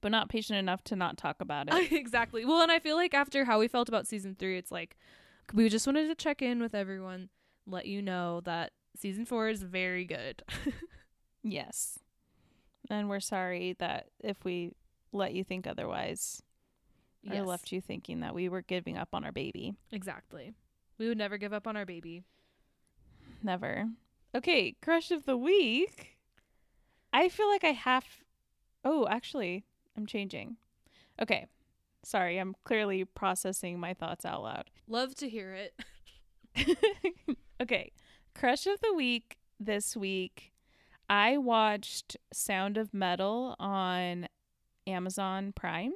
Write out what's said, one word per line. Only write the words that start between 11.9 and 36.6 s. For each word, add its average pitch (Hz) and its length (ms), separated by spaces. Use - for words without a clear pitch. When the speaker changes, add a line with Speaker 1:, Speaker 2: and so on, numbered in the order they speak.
Speaker 1:
And 208 200
we're 202 100
sorry 180 600
that - 280
if 202 240
we 175 260
let 196 220
you 190 100
think 185 240
otherwise, - 760
or 196 60
Speaker 2:
Yes. 202 100
Speaker 1:
left 180 280
you 185 80
thinking - 400
that 160 120
we 180 140
were 180 140
giving 175 360
up 185 140
on 160 140
our 151 80
baby. - 400
Speaker 2:
Exactly. 185 640
We 220 120
would 233 80
never 208 200
give 202 140
up 208 160
on 214 80
our 208 100
baby. 170 380
Speaker 1:
Never. 196 460
Okay, 254 480
crush 330 300
of 320 140
the 262 100
week. 294 800
I 311 160
feel 415 220
like 403 160
I 311 80
have, 254 320
oh, 277 240
actually, 208 560
I'm 214 80
changing. 208 500
Okay. - 260
Sorry, 180 320
I'm 190 260
clearly 202 400
processing 185 800
my 175 120
thoughts 170 300
out - 200
loud. - 260
Speaker 2:
Love 254 280
to 285 120
hear 202 260
it. 190 200
<laughs> 349 220